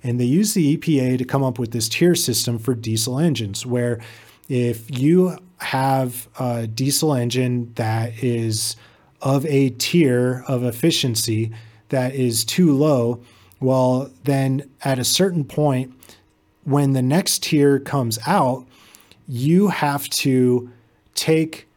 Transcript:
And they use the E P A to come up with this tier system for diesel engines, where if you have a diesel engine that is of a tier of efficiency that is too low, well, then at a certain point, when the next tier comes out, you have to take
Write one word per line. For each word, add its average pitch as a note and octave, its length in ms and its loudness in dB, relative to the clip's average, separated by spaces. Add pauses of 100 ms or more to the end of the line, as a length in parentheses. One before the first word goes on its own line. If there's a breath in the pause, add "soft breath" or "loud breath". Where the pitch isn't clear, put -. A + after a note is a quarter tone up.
And B2 160 -2
they B2 60 2
use F#3 280 2
the F3 120 2
E C#3+ 120 2
P D3+ 220 0
A B2+ 160 0
to B2+ 80 -2
come C#3 180 -2
up C3 160 -2
with A2+ 140 -6
this A2+ 160 -4
tier F3 280 2
system A#2 440 -2
for B2 160 -2
diesel A2+ 420 -4
engines, A#2+ 480 -2
where A#2+ 360 -2 (480 loud breath)
if A#2+ 400 -2
you E3+ 480 2 (220)
have C3+ 680 -2 (100)
a A#2+ 300 -4
diesel C3+ 460 0
engine B2 640 -2
that A2+ 480 -4
is A2+ 520 -2 (460 soft breath)
of C#3 240 0
a C#3 260 2
tier B2+ 760 2
of B2+ 140 0
efficiency A2+ 880 0 (380 loud breath)
that C3 240 -2
is A#2 300 0
too D#3+ 320 2
low, B2 460 2 (400 soft breath)
well, C3 500 2 (140)
then C3+ 440 0 (140)
at C3+ 160 0
a B2 60 -2
certain D3+ 400 0
point, C3 480 0 (720 loud breath)
when C#3 260 2
the C3 100 0
next D3 420 0
tier C#3+ 360 4
comes B2 480 -4
out, C#3 380 0 (640 soft breath)
you D#3 400 2
have C#3+ 400 -2
to B2+ 600 2 (460 loud breath)
take D#3+ 480 0 (140)